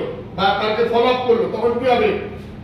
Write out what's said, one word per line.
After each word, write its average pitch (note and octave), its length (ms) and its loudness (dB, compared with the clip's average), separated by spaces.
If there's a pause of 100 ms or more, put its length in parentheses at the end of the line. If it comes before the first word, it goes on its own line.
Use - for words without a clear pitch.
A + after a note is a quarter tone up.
(360)
বা F#3+ 80 -2
তাকে G#3+ 460 0
ফলো A#3 160 2
আপ B3 220 0
করলো, F#3+ 260 4
তখন A#3 260 0
কি C4 100 -2
হবে, G#3+ 300 2 (440)